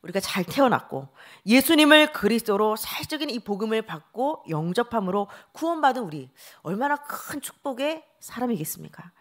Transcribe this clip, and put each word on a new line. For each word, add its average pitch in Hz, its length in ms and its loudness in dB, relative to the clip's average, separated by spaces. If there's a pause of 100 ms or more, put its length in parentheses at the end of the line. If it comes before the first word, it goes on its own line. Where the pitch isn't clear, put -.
우리가 175 160 -6
잘 190 240 -4
태어났고 170 640 0 (360)
예수님을 302 680 6
그리스도로 214 640 0
사실적인 - 560 -6
이 339 80 -6
복음을 220 440 -4
받고 220 640 -6
영접함으로 190 800 -2 (240)
구원받은 294 500 0
우리 147 280 -10 (320)
얼마나 247 340 -2
큰 - 440 -12
축복의 285 640 -6 (160)
사람이겠습니까? 170 1040 -8